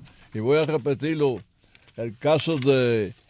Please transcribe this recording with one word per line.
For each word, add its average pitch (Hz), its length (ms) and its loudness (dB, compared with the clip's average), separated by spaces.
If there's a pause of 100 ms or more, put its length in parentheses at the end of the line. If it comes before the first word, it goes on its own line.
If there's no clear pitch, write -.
(340)
y 107 60 -6
voy 127 180 2
a 160 60 2
repetirlo, 143 800 -2 (560)
el 113 200 -8
caso 156 400 0
de, 123 560 2 (160)